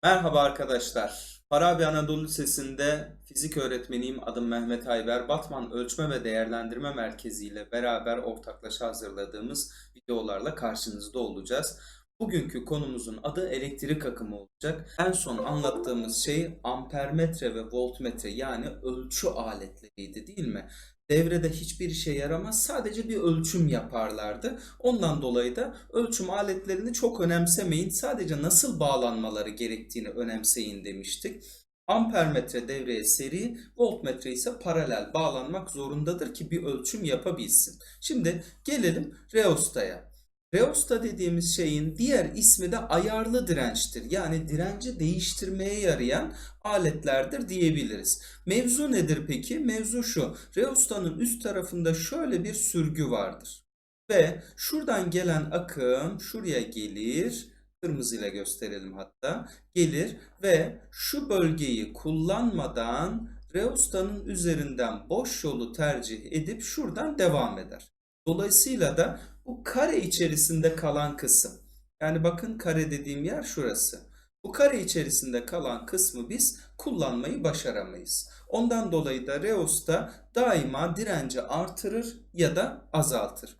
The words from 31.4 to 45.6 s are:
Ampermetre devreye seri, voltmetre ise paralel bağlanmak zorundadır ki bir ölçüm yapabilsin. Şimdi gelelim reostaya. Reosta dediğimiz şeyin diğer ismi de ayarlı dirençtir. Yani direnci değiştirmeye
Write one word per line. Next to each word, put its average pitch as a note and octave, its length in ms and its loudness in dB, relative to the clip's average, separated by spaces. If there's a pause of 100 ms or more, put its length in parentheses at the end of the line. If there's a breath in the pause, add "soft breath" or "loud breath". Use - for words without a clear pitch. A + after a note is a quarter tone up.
Ampermetre D#3+ 840 2
devreye B2 360 -2
seri, E3 540 0 (180 loud breath)
voltmetre C3+ 560 0
ise A#3 260 -4
paralel D3 560 -2
bağlanmak D#3 560 -2
zorundadır D3 640 -2
ki - 160 -8
bir E3+ 120 0
ölçüm D3+ 420 -4
yapabilsin. - 720 2 (220 loud breath)
Şimdi E3+ 440 0 (200 loud breath)
gelelim E3 520 0 (180 loud breath)
reostaya. B2+ 800 2 (400 soft breath)
Reosta A#3 480 4
dediğimiz E3+ 540 0
şeyin D#3 400 0
diğer A#3+ 380 4
ismi F#3 380 6
de A#3 60 0
ayarlı A3 680 2
dirençtir. B2 640 0
Yani D#3+ 380 0
direnci G3+ 520 -2
değiştirmeye F#3+ 800 0